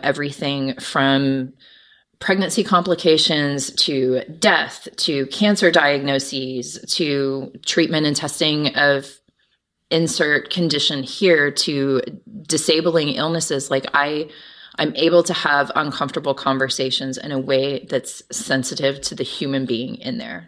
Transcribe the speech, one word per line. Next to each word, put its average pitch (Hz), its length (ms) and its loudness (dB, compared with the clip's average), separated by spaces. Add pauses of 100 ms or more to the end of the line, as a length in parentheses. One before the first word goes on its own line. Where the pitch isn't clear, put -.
everything 139 800 -4
from 135 720 0 (640)
pregnancy 190 460 0
complications 160 1080 2 (140)
to 127 360 0 (180)
death, 160 580 0
to 139 300 -2
cancer 202 440 4
diagnoses, 139 1080 0 (160)
to 139 540 -2 (160)
treatment 156 400 2
and 147 100 0
testing 151 600 0
of 143 340 2 (800)
insert 160 600 2
condition 151 520 0
here, 151 480 4
to 139 520 0 (400)
disabling 160 680 2
illnesses. 151 640 -2
Like, 135 220 2
I, 151 360 0 (480)
I'm 151 180 0
able 165 280 6
to 175 100 -2
have 143 420 0
uncomfortable 143 580 -2
conversations 135 840 -2
in 151 160 -8
a 135 60 -2
way 135 500 0
that's - 320 -6 (100)
sensitive 139 720 -2
to - 140 -6
the 139 80 -6
human 135 420 -4
being 120 300 -4
in 120 240 -8
there, 117 280 -12